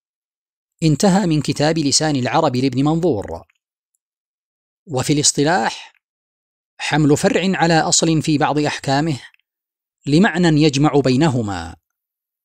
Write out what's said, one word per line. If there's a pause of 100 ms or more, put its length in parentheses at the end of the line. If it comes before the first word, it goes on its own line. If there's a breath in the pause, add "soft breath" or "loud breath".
(840)
انتهى
من
كتاب
لسان
العرب
لابن
منظور. (1400)
وفي
الاصطلاح: (840)
حمل
فرع
على
أصل
في
بعض
أحكامه (840)
لمعنى
يجمع
بينهما. (680)